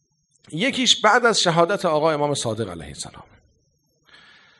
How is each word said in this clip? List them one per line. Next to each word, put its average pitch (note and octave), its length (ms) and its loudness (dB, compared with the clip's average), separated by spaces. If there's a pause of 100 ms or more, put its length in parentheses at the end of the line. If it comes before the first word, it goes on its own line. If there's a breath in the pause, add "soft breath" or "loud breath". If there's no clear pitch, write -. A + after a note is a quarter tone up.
(500)
یکیش A#3 500 0
بعد A3 240 4
از A3 160 4
شهادت E3+ 440 2
آقا D#3 260 2
امام D3 220 0
صادق A2+ 360 -4
علیه E2 180 -12
السلام. - 360 -16 (1400 soft breath)